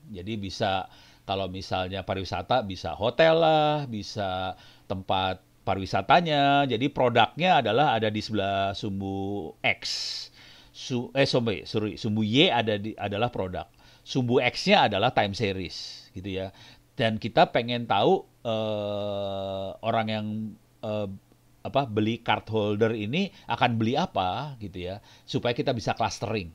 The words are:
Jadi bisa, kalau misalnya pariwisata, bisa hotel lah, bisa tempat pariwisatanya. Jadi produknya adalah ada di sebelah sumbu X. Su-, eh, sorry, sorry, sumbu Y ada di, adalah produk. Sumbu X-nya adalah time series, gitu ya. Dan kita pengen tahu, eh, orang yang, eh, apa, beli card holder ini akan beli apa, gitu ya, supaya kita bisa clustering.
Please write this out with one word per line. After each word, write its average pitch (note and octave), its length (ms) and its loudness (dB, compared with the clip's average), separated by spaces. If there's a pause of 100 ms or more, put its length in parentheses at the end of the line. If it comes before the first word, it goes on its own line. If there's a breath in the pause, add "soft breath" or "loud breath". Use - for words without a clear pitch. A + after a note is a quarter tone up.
Jadi G2 280 -8
bisa, F#2+ 520 -2 (360 loud breath)
kalau G2 240 -2
misalnya F#2 520 -4
pariwisata, F#2+ 640 -2
bisa F#2 280 -6
hotel D#3+ 440 4
lah, D3+ 480 4
bisa F#2+ 720 -6 (320 loud breath)
tempat F#2+ 520 -2 (200)
pariwisatanya. C#3 1040 4
Jadi B2 240 0
produknya C3+ 720 4
adalah A#2+ 360 4
ada A2 120 2
di G#2+ 120 -2
sebelah G2 520 0
sumbu G2 880 -4
X. - 240 -2 (880 loud breath)
Su-, - 400 -6
eh, C3+ 160 4
sorry, A#2 400 0
sorry, G#2+ 300 -2
sumbu A2 260 0
Y C3+ 240 4
ada A2 320 0
di, G#2+ 160 -8
adalah G2+ 320 -2
produk. F2+ 400 -6 (320 soft breath)
Sumbu B2+ 400 0
X-nya D3 480 4
adalah G#2+ 240 2
time G2+ 240 2
series, - 800 -6
gitu F#2 240 -6
ya. F#2+ 80 -6 (480 loud breath)
Dan A2 240 0
kita D#3+ 320 4
pengen A#2+ 320 -2
tahu, A#2 400 2 (160)
eh, G2+ 1300 -4 (180)
orang A2+ 240 2
yang, G#2+ 180 -2 (540)
eh, G#2+ 260 -4 (540)
apa, A#2 240 0
beli A2 400 0
card - 240 0
holder A2 460 2
ini B2 340 -2 (160 loud breath)
akan A#2 320 2
beli A2 160 2
apa, C3 640 -2
gitu F2+ 320 -8
ya, G2+ 140 -10 (260 loud breath)
supaya B2 240 0
kita C3 240 0
bisa A2 160 -2
clustering. G#2 600 -2